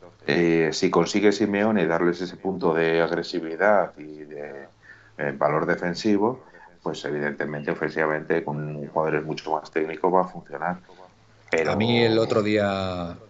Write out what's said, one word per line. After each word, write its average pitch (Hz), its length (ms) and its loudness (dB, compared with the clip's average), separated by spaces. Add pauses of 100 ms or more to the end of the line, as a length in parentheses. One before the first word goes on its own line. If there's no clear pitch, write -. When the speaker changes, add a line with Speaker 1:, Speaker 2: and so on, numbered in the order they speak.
(280)
Speaker 1:
eh, 82 440 4
si 85 180 0
consigue 90 420 4
Simeone 101 560 2
darles 85 340 2
ese 87 160 -8
punto 90 360 0
de 82 280 2
agresividad 85 960 0
y 76 260 -14
de, 73 440 -12 (500)
eh, 73 200 -2
valor 76 280 2
defensivo, 98 800 0 (360)
pues 80 240 -8
evidentemente 73 680 -4
ofensivamente 78 720 -2
con 76 440 -8
jugadores 78 380 0
mucho 78 260 -6
más 76 200 -4
técnicos 80 420 -2
va 92 80 4
a 87 60 -2
funcionar. 82 520 -8 (680)
Pero 80 220 2
Speaker 2:
A 73 40 0
mí 117 280 2
el 113 140 4
otro 113 240 2
día 98 760 -2 (120)